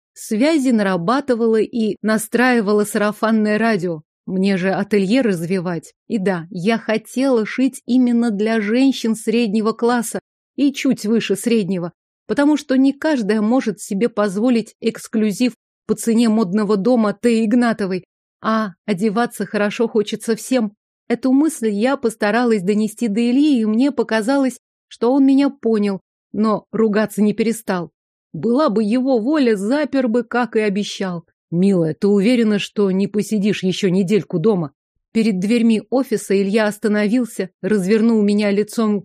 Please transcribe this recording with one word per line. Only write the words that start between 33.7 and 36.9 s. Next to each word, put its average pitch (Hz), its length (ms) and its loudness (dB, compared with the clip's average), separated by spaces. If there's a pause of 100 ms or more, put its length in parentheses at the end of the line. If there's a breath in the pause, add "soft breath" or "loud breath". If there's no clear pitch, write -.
недельку 185 500 0
дома?" 175 320 0 (400)
Перед 220 280 0
дверьми 226 500 2
офиса 214 520 0
Илья 208 260 0
остановился, 208 800 -2 (120)